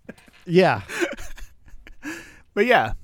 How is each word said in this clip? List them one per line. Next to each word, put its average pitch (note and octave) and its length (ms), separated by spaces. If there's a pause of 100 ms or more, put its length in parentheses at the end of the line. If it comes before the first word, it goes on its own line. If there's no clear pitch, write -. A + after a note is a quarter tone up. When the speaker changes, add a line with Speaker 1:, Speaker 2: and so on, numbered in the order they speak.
(440)
Speaker 1:
Yeah. E3 420
Speaker 2:
<laughs> - 40 (1600)
But G#3 120
yeah. C#3 260 (120)